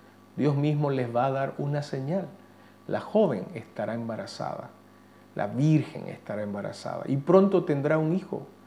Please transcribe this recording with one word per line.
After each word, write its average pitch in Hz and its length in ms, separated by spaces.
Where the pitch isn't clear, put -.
Dios 139 200
mismo 147 340
les 123 240
va 120 120
a 135 40
dar 135 280
una 143 240
señal. 147 440
La 107 120
joven 139 540
estará 110 400
embarazada, 113 760
la 104 100
virgen 120 600
estará 104 340
embarazada, 101 640
y 139 100
pronto 185 480
tendrá 147 340
un 160 140
hijo, - 300